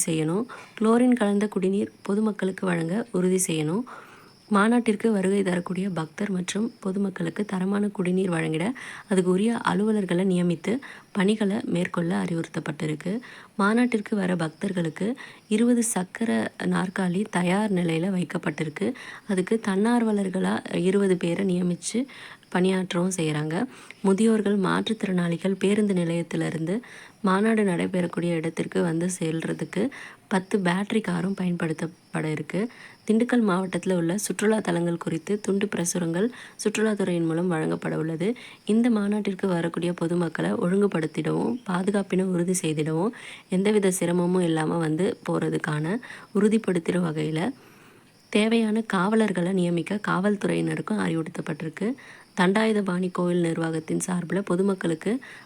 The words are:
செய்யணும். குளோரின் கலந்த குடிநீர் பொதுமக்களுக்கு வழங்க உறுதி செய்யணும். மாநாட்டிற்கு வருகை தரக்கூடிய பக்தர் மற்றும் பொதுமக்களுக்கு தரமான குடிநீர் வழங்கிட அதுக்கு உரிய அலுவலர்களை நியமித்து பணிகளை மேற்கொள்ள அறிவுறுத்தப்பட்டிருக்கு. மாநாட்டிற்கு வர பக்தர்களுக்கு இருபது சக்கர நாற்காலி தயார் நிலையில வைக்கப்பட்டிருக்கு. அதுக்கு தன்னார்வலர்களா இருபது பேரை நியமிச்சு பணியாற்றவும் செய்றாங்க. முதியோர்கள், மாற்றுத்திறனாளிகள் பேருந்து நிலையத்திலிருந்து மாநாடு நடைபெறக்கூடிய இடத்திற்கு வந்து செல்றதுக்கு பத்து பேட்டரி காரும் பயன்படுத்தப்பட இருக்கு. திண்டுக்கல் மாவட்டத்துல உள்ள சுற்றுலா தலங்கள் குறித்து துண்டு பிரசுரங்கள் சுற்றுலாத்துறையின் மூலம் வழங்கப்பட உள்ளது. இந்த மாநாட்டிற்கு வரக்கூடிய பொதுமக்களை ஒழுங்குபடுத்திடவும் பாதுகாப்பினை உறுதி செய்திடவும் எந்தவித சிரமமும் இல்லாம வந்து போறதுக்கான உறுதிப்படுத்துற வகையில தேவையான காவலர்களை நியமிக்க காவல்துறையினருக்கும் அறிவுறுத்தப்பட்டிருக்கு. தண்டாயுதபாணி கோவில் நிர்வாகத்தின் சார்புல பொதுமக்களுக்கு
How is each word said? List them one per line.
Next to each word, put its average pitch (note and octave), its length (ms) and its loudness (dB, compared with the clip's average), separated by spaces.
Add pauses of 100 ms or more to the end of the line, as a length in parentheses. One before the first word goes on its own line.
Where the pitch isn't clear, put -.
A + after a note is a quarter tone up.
செய்யணும். D#3+ 400 0 (340)
குளோரின் A#3+ 360 6
கலந்த G3+ 320 2
குடிநீர் G3 440 0 (100)
பொதுமக்களுக்கு G3 640 -2
வழங்க F3 460 0
உறுதி F#3 360 2
செய்யணும். D#3+ 360 0 (640)
மாநாட்டிற்கு A3+ 640 2
வருகை G3 320 2
தரக்கூடிய F3+ 460 -2
பக்தர் E3+ 420 -4
மற்றும் F#3+ 480 -4
பொதுமக்களுக்கு F#3+ 680 -4
தரமான G3+ 420 0
குடிநீர் F#3 440 0
வழங்கிட D#3+ 400 0 (380)
அதுக்கு F#3 220 4
உரிய A3 260 2
அலுவலர்களை F#3+ 680 2
நியமித்து F3+ 540 2 (320)
பணிகளை G#3 540 2
மேற்கொள்ள F3+ 580 0
அறிவுறுத்தப்பட்டிருக்கு. E3 960 -4 (360)
மாநாட்டிற்கு A3 600 2
வர F3+ 200 0
பக்தர்களுக்கு F3+ 800 -2 (320)
இருபது A#3 360 4
சக்கர A3+ 680 -2 (120)
நாற்காலி F#3 640 0
தயார் F#3+ 440 2
நிலையில F3 360 2
வைக்கப்பட்டிருக்கு. F3+ 840 -2 (340)
அதுக்கு G3 400 2
தன்னார்வலர்களா G3+ 1080 0
இருபது F#3+ 420 2
பேரை F3 280 -2
நியமிச்சு F3+ 600 0 (500)
பணியாற்றவும் F#3 640 2
செய்றாங்க. D#3 480 -2 (380)
முதியோர்கள், G3+ 560 4
மாற்றுத்திறனாளிகள் F#3 1000 0
பேருந்து G3+ 340 2
நிலையத்திலிருந்து E3 880 -2 (400)
மாநாடு G#3+ 420 4
நடைபெறக்கூடிய F3 720 0
இடத்திற்கு E3 460 -2
வந்து E3+ 280 0 (100)
செல்றதுக்கு E3 720 -2 (380)
பத்து F#3+ 300 0
பேட்டரி G3 440 0
காரும் F3+ 320 -2
பயன்படுத்தப்பட E3+ 960 -4
இருக்கு. E3 360 -4 (400)
திண்டுக்கல் A#3+ 400 4
மாவட்டத்துல F#3 460 0
உள்ள E3+ 240 2
சுற்றுலா G#3 420 0
தலங்கள் E3+ 380 0
குறித்து E3+ 420 -4
துண்டு G3 280 0
பிரசுரங்கள் F3+ 640 -2 (240)
சுற்றுலாத்துறையின் G3 680 0
மூலம் E3 220 0
வழங்கப்பட E3 500 -2
உள்ளது. E3 380 -2 (300)
இந்த A#3 240 4
மாநாட்டிற்கு G3+ 580 0
வரக்கூடிய F3 460 0
பொதுமக்களை E3+ 580 -2
ஒழுங்குபடுத்திடவும் F#3+ 1160 0
பாதுகாப்பினை F#3+ 540 0
உறுதி F3+ 380 0
செய்திடவும் D#3+ 500 0 (380)
எந்தவித G3 420 4
சிரமமும் F3+ 520 2
இல்லாம D#3+ 340 2
வந்து E3 400 0 (120)
போறதுக்கான D#3+ 680 -2 (380)
உறுதிப்படுத்துற F#3+ 640 2
வகையில D#3 520 -2 (800)
தேவையான A3 520 2
காவலர்களை G3 720 2
நியமிக்க F3 560 0
காவல்துறையினருக்கும் F3 1000 0
அறிவுறுத்தப்பட்டிருக்கு. E3 840 -4 (440)
தண்டாயுதபாணி G3 760 2
கோவில் F3 280 0
நிர்வாகத்தின் E3 680 -2
சார்புல F3 320 -2
பொதுமக்களுக்கு F#3+ 800 0 (260)